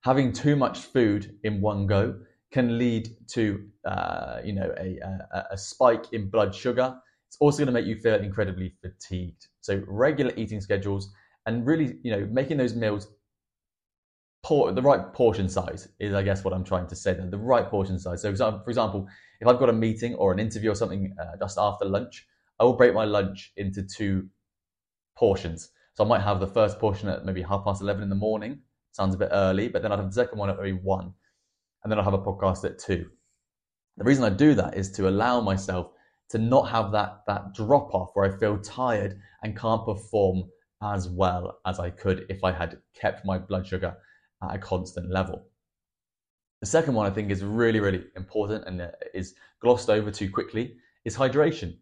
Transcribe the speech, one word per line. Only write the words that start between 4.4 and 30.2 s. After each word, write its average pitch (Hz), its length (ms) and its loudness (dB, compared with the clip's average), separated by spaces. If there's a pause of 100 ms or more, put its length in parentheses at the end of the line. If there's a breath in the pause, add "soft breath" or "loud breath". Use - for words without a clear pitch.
you 104 100 -6
know, - 260 -2
a, 92 180 -6
a, - 540 -8
a 98 80 -8
spike 120 540 2
in 101 180 -6
blood 104 240 2
sugar. 127 420 -2 (320 soft breath)
It's - 100 -20
also 147 200 4
gonna 131 140 2
make 117 120 0
you 104 120 -4
feel 110 180 4
incredibly 95 680 -2
fatigued. 90 680 -10 (100)
So 98 260 -2
regular 127 500 2
eating 107 260 -6
schedules 98 520 -4 (340 soft breath)
and 117 180 -2
really, 151 380 0
you 117 80 -2
know, 101 200 -2
making 143 260 0
those 120 180 0
meals 104 320 -2 (1400)
por-, 139 280 4
the 123 120 0
right 127 280 4
portion 104 380 2
size - 380 -6 (100)
is, 104 160 -2
I 98 80 2
guess, 98 220 0
what 92 100 0
I'm 92 100 -2
trying 90 220 -2
to - 100 -12
say 92 200 0
there, 92 120 -8
the 90 80 -6
right 113 320 2
portion 95 300 0
size. 87 240 -6
So 104 100 -2
exa-, 98 320 0
for - 60 -8
example, 104 380 -2 (320 loud breath)
if 110 80 4
I've 123 100 8
got 127 100 6
a 117 60 6
meeting 113 400 0
or 95 180 2
an 90 60 0
interview 110 320 -2
or 101 60 0
something, 98 440 -4
uh, 85 200 -10
just 98 180 -4
after 101 280 0
lunch, 101 420 -4 (320)
I 110 40 6
will 123 100 6
break 123 200 4
my 107 120 2
lunch 101 520 -2
into 98 240 -4
two 98 460 -2 (920)
portions. 90 540 0 (240)
So 107 100 2
I - 20 -2
might 110 140 4
have 98 180 0
the 95 60 0
first 104 320 2
portion 101 320 -2
at - 160 -4
maybe 95 160 -4
half 98 240 -2
past 98 160 -2
eleven 101 220 -2
in 98 60 -4
the 98 60 0
morning. 107 440 -2 (320)
Sounds 95 240 0
a - 20 -8
bit 98 140 0
early, 98 360 2
but 98 140 -2
then 107 100 -2
I'd 101 60 0
have 95 120 -2
the 98 40 -8
second 120 240 0